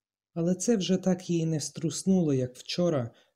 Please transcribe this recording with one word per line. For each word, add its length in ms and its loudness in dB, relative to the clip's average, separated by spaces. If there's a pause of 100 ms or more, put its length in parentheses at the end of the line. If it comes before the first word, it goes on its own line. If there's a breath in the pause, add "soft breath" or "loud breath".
(340)
але 220 0
це 220 0
вже 200 0
так 320 -2
її 160 2
не 140 0
струснуло, 720 0
як 220 -2
вчора, 560 -2 (240 soft breath)